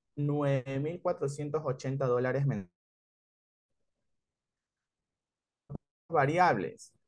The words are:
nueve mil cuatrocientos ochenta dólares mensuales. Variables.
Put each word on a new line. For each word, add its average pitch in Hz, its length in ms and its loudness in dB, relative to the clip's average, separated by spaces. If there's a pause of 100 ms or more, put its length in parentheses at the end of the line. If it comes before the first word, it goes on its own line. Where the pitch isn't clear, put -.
(160)
nueve 139 640 0
mil 160 220 -4
cuatrocientos 147 640 -2
ochenta 135 420 -2
dólares 127 380 2
mensuales. 107 260 -2 (3500)
Variables. 151 840 2 (140)